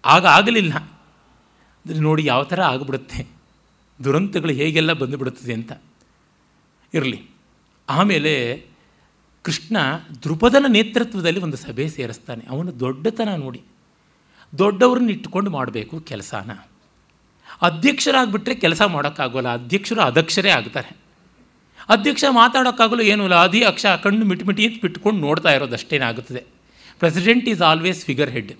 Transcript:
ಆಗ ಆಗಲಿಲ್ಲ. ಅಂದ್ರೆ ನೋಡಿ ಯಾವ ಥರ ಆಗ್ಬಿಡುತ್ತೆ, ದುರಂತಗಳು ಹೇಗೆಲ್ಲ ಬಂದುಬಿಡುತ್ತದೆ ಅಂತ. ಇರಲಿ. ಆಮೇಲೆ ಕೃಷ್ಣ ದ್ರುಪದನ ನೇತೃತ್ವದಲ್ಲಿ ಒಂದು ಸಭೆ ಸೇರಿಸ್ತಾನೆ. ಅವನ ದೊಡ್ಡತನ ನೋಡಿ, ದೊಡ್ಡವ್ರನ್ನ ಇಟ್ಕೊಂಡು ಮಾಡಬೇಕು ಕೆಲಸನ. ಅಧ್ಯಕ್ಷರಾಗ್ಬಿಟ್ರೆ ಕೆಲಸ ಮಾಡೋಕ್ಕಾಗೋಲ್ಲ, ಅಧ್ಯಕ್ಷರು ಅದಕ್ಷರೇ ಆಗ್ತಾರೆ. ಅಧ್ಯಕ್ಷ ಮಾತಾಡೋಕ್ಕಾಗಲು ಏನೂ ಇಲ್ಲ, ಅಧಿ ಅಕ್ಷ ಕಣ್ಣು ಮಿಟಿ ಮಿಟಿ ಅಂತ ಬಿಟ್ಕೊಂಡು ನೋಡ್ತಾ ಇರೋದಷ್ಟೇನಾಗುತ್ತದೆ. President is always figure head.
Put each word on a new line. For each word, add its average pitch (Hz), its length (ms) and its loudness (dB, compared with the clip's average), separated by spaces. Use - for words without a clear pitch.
ಆಗ 170 200 6
ಆಗಲಿಲ್ಲ. 190 500 4
ಅಂದ್ರೆ - 1200 -12
ನೋಡಿ 156 260 2
ಯಾವ 131 180 2
ಥರ 175 180 -4
ಆಗ್ಬಿಡುತ್ತೆ, 131 640 -4
ದುರಂತಗಳು 165 480 0
ಹೇಗೆಲ್ಲ 156 420 0
ಬಂದುಬಿಡುತ್ತದೆ 127 600 -6
ಅಂತ. 113 180 -10
ಇರಲಿ. 135 340 -4
ಆಮೇಲೆ 147 760 0
ಕೃಷ್ಣ 160 360 -4
ದ್ರುಪದನ 226 440 4
ನೇತೃತ್ವದಲ್ಲಿ 220 720 2
ಒಂದು 156 180 -6
ಸಭೆ 135 320 -6
ಸೇರಿಸ್ತಾನೆ. 117 600 -12
ಅವನ 160 200 -6
ದೊಡ್ಡತನ 160 680 -4
ನೋಡಿ, 131 260 -10
ದೊಡ್ಡವ್ರನ್ನ 233 520 4
ಇಟ್ಕೊಂಡು 196 420 -4
ಮಾಡಬೇಕು 123 480 -6
ಕೆಲಸನ. 107 520 -10
ಅಧ್ಯಕ್ಷರಾಗ್ಬಿಟ್ರೆ 247 920 0
ಕೆಲಸ 165 260 -2
ಮಾಡೋಕ್ಕಾಗೋಲ್ಲ, 143 720 -2
ಅಧ್ಯಕ್ಷರು 196 480 -4
ಅದಕ್ಷರೇ 165 480 2
ಆಗ್ತಾರೆ. 127 480 -2
ಅಧ್ಯಕ್ಷ 226 400 2
ಮಾತಾಡೋಕ್ಕಾಗಲು 240 720 4
ಏನೂ 208 220 2
ಇಲ್ಲ, 180 120 2
ಅಧಿ 185 280 6
ಅಕ್ಷ 208 220 0
ಕಣ್ಣು 202 400 2
ಮಿಟಿ 175 180 0
ಮಿಟಿ 208 240 0
ಅಂತ 226 140 -6
ಬಿಟ್ಕೊಂಡು 196 400 -2
ನೋಡ್ತಾ 151 320 2
ಇರೋದಷ್ಟೇನಾಗುತ್ತದೆ. 123 920 -4
President 185 440 2
is 220 120 0
always 165 480 0
figure 135 320 -2
head. 98 220 -10